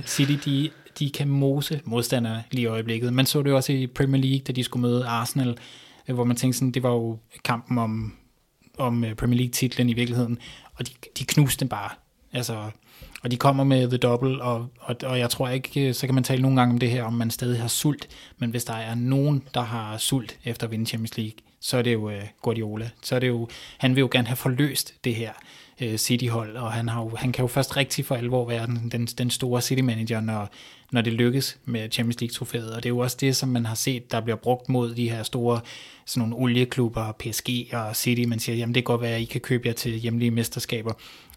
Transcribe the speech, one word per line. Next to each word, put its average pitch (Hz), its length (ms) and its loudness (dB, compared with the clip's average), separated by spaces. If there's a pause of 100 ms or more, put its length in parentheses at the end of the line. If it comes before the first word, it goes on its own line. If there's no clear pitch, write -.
City, 143 440 0
de, 139 200 0 (280)
de 147 120 0
kan 143 180 -2
mose 139 560 2
modstanderne 117 680 -2
lige 123 120 -2
i 117 40 2
øjeblikket. 113 460 -2
Man 131 140 4
så 147 160 2
det 143 80 2
jo 135 60 6
også 131 160 2
i 131 140 0
Premier 135 360 2
League, 135 240 2
da 135 60 -4
de 123 120 0
skulle 120 160 -2
møde 123 260 2
Arsenal, 120 520 0 (500)
øh, 131 60 -2
hvor 120 100 2
man 120 120 4
tænkte 127 220 2
sådan, 127 140 2
det 123 100 0
var 123 80 2
jo 113 280 0 (260)
kampen 120 340 0
om, 110 360 -2 (640)
om, 120 260 2
øh, 110 100 -4
Premier 123 240 2
League-titlen 123 520 2
i - 20 4
virkeligheden, 120 460 0 (360)
og - 140 -8
de, - 40 -16 (260)
de 131 60 -6
knuste - 360 4
den 131 80 0
bare. 104 220 -6 (420)
Altså, 110 380 -4 (520)
og 123 80 -2
de 123 60 0
kommer 135 280 4
med 131 240 6
the 123 80 0
double, 127 460 2
og, 120 240 -2 (140)
og, 123 240 -6
og 127 140 -2
jeg 120 120 2
tror 131 180 -2
ikke, 135 400 0
øh, 123 60 2
så - 120 -4
kan 131 80 2
man 127 100 4
tale 131 180 2
nogle 131 180 6
gange 123 120 6
om 120 60 4
det 120 120 4
her, 123 120 0
om 113 100 -4
man 117 180 0
stadig 123 300 -2
har 117 80 -2
sult, - 400 -2 (300)
men 120 120 -2
hvis 120 140 -4
der 117 100 -8
er 113 200 -6
nogen, 135 480 2 (120)
der 127 80 0
har 110 360 -6
sult 123 460 -2
efter 113 220 -4
at 110 40 -6
vinde 113 160 -2
Champions 113 300 -6
League, 107 220 -6 (220)
så - 160 -2
er 123 60 4
det 120 100 4
jo, 107 180 -2
øh, 101 120 -8 (200)
Guardiola. 110 480 -4 (120)
Så - 120 -4
er 127 40 4
det 127 100 2
jo, 117 200 -2 (300)
han 127 160 4
vil 139 60 4
jo 127 120 4
gerne 120 160 4
have 131 80 -2
forløst 135 580 0 (100)
det 120 100 0
her, 110 180 -6 (480)
øh, 110 160 -2
City-hold, 117 600 0
og 113 160 -6
han 117 160 -2
har 117 140 -2
jo, 113 140 -6
han 127 160 -2
kan 123 100 0
jo 127 40 2
først - 300 0
rigtig 139 280 0
for - 120 -2
alvor 120 320 0
være 117 180 -2
den, 117 260 -2
den, 117 140 -2
den 123 240 -2
store 123 320 0
City-manager, 113 580 0
når, 110 320 -4 (400)
når 123 80 2
det 113 120 2
lykkes 123 520 2
med 113 260 -4
Champions 117 300 0
League-trofæet, 117 540 -6
og 117 80 -6
det 123 60 -2
er - 20 2
jo 123 80 2
også 123 220 0
det, 135 160 4
som 131 120 0
man 120 180 0
har 113 80 -2
set, 123 360 -2
der 117 100 0
bliver 113 160 -2
brugt 123 320 0
mod 120 260 2
de 120 160 0
her 113 120 -4
store, 120 380 0 (460)
sådan 117 220 0
nogle 120 160 -2
olieklubber, 120 680 2
P - 100 -12 (100)
S - 100 -6
G - 60 -6 (240)
og 110 240 -4
City. 120 280 2
Man 117 140 0
siger, 117 180 -2
jamen 117 180 0
det 127 60 4
kan 120 120 0
godt 117 80 2
være, 117 140 -2
at 117 60 -2
I 117 40 -2
kan 117 160 -6
købe 123 280 0
jer 113 60 0
til - 180 -4
hjemlige 117 380 0
mesterskaber, 113 640 -2 (440)